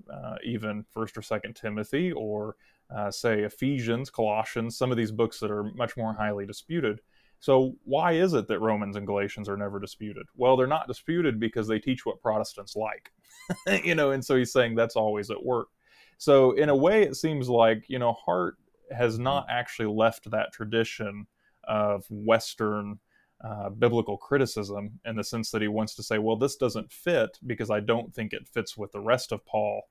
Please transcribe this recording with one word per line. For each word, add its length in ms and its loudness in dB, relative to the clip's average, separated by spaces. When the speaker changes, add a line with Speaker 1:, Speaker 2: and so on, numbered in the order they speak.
Speaker 1:
uh, 320 -12
even 460 -6
First 260 -6
or 60 -12
Second 340 -6
Timothy 560 -4
or, 440 -6
uh, 160 -4
say, 320 0
Ephesians, 680 -2
Colossians, 640 -2
some 140 0
of 60 2
these 140 0
books 300 -2
that 100 -4
are 140 -4
much 220 -6
more 160 -4
highly 320 -4
disputed. 560 -4
So 440 4
why 280 2
is 220 4
it 140 2
that 120 0
Romans 360 0
and 100 -6
Galatians 420 -4
are 80 -4
never 220 -6
disputed?" 480 -12
Well, 200 6
they're 100 4
not 220 -2
disputed 520 0
because 260 -2
they 120 0
teach 260 -2
what 160 -6
Protestants 560 -4
like, 360 -8
<laughs> 180 0
you 100 2
know, 160 4
and 140 -2
so 120 4
he's 160 2
saying 220 4
that's 220 2
always 340 0
at 140 -6
work. 240 -2
So 340 8
in 160 4
a 80 6
way, 260 6
it 140 2
seems 320 -2
like, 400 4
you 100 -4
know, 140 0
Hart 440 -2
has 280 0
not 260 0
Speaker 2:
Mm-hmm. 140 -2
Speaker 1:
actually 360 -4
left 360 4
that 220 -2
tradition 720 -2
of 460 0
Western, 880 0
uh, 240 -8
biblical 480 0
criticism 880 -2
in 120 -6
the 60 -4
sense 280 -6
that 100 -2
he 80 0
wants 260 -2
to 80 -14
say, 160 -2
"Well, 180 2
this 200 0
doesn't 340 -2
fit 560 0
because 240 -4
I 100 2
don't 340 -2
think 180 -8
it 160 -12
fits 300 -6
with 140 -10
the 80 -10
rest 300 0
of 140 -6
Paul 460 -2